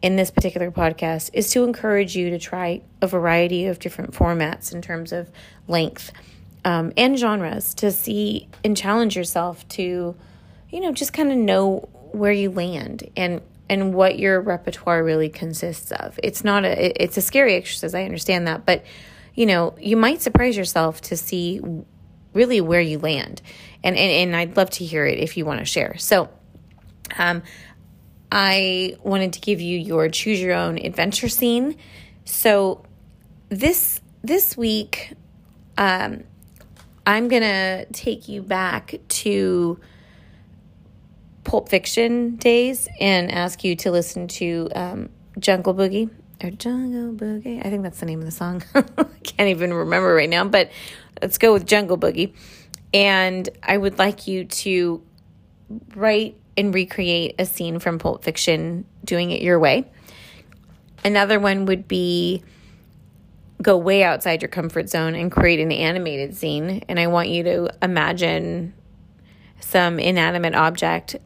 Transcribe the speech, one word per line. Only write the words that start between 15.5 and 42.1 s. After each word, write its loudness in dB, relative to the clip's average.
of. -10
It's -4
not 2
a, 2
it, -2
it's 0
a 0
scary 4
exercise, -4
I -4
understand -2
that, -4
but, 2
you 2
know, 2
you 0
might 4
surprise 2
yourself 0
to -6
see -4
really 4
where 2
you -2
land. -4
And, 2
and, 4
and 2
I'd 0
love 4
to -8
hear -2
it 0
if -4
you -4
wanna -6
share. -2
So, 2
um, 0
I 2
wanted 0
to -14
give 0
you -4
your 0
choose -2
your 0
own -2
adventure -2
scene. 0
So 2
this, 0
this 0
week, -4
um, 0
I'm 2
gonna 0
take -8
you -10
back -4
to 0
Pulp 0
Fiction 0